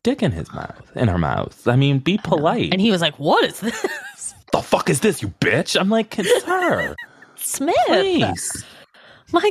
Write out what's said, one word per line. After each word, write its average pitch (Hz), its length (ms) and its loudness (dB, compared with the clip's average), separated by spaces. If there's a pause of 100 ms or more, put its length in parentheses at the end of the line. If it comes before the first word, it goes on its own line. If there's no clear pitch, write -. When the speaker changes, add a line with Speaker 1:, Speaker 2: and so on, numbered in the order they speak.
Speaker 1:
dick 254 180 0
in 175 80 2
his 82 220 -6
mouth, - 420 -12
in 120 140 2
her 90 100 0
mouth. 60 480 -4
I 120 80 6
mean, 139 240 4
be 135 140 0
Speaker 2:
I 202 40 0
know. - 60 -14
Speaker 1:
polite. 180 480 0
Speaker 2:
And 185 100 0
he 220 120 4
was 180 80 0
like, 160 180 -2
"What 208 260 2
is - 140 -4
this?" - 240 -6
<laughs> - 720 -10
Speaker 1:
"The - 100 0
fuck - 260 0
is 151 120 2
this, 214 200 0
you 95 200 -8
bitch?" 117 380 0
I'm 185 100 2
like, 220 260 0
"Sir, 349 800 0 (220)
Speaker 2:
<laughs> - 180 -20
Smith. - 400 -4 (140)
Speaker 1:
please." 349 760 0 (680)
Speaker 2:
My 349 180 2